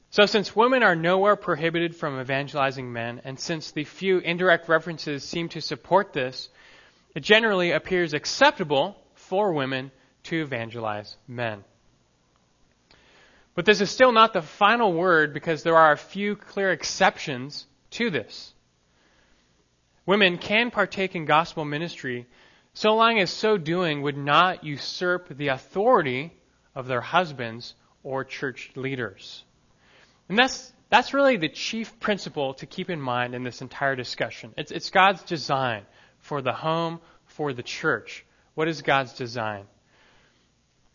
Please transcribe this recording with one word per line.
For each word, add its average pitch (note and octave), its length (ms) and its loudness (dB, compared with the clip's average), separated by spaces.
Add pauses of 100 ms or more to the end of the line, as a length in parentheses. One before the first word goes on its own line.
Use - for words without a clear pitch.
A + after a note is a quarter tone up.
So G#3 160 6
since G3+ 300 0
women B3 280 4
are F#3 120 6
nowhere F#3+ 400 4
prohibited E3 600 -2
from C#3 240 -6
evangelizing C3+ 720 -2
men, A#2 320 -8
and C3+ 160 -12
since D#3+ 320 -8
the D3+ 120 -6
few F#3 340 0
indirect F3 500 2
references D#3+ 560 -2
seem E3 260 -6
to D#3+ 120 -10
support F#3 500 0
this, C3 380 -6 (640)
it D#3+ 80 -8
generally G3+ 500 2
appears E3+ 420 -2
acceptable E3+ 840 0 (160)
for F#3+ 400 -2
women C3+ 380 -4 (320)
to E3 180 -4
evangelize A2+ 720 -6 (120)
men. A#2 360 -6 (1900)
But E3+ 120 -4
this G#3 160 4
is F#3 100 0
still B3+ 220 6
not A3+ 180 8
the F3+ 100 -2
final G#3 520 2
word, D#3+ 400 4
because D#3 300 -4
there E3 140 6
are D#3 160 10
a C#3+ 40 -2
few G3+ 380 -6
clear G3 360 -2
exceptions D3 960 -2 (260)
to A#3 180 -2
this. - 440 -8 (1500)
Women F#3 320 4
can A3+ 340 0
partake F#3+ 440 -2
in D#3+ 100 -6
gospel D#3 380 2
ministry D3 640 -6 (460)
so G#3+ 220 2
long A3+ 240 4
as F3 100 2
so A3 280 2
doing D#3+ 440 -2
would C#3+ 160 -4
not D3 460 2
usurp F3 680 -4
the C#3+ 200 -4
authority E3 840 0 (420)
of B2+ 120 -10
their B2+ 140 -2
husbands B2 760 -2 (280)
or C3+ 200 -4
church - 520 -10
leaders. B2+ 680 -8 (840)
And G3 100 0
that's, - 320 0 (180)
that's A#3+ 240 4
really C#4 220 4
the D#3 140 -2
chief - 500 -10
principle D3+ 560 -4
to - 100 -18
keep F3+ 240 -10
in E3 120 -6
mind B2 340 -2
in B2 80 -6
this B2 180 -10
entire C3+ 360 -2
discussion. A#2 600 -8
It's, D3+ 140 -10
it's - 180 -8
God's F#3+ 340 4
design C3 600 -4 (360)
for C#3+ 220 -8
the B2 120 -2
home, E3 480 -4 (240)
for D3 260 -6
the A#2+ 120 -8
church. - 640 -4 (300)
What D#3+ 140 0
is C#3+ 120 -6
God's C3+ 300 0
design? A2 540 -8 (1300)